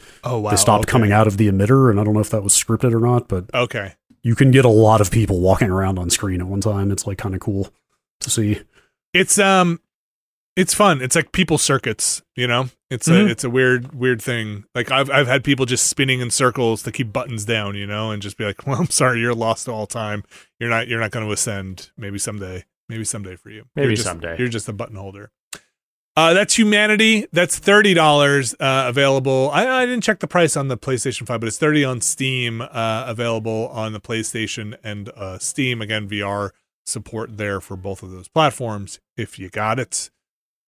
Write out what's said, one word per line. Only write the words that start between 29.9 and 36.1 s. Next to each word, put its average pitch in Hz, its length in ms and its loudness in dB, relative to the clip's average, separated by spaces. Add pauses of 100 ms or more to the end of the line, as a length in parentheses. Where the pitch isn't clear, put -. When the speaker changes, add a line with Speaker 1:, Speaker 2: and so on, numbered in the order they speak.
Speaker 1:
check - 160 0
the - 80 -6
price 175 280 2
on 139 120 -2
the 131 100 -4
PlayStation 123 480 -4
five, 117 140 -6
but 113 80 -6
it's 107 100 -6
thirty 151 260 2
on 127 180 -4
Steam, 123 600 -4
uh, 113 460 -6
available 113 640 -4
on 110 240 -8
the 107 80 -12
PlayStation 110 840 -8
and, 104 320 -12
uh, 95 240 -12
Steam. 127 420 -4
Again, 107 260 -8
V 101 140 -8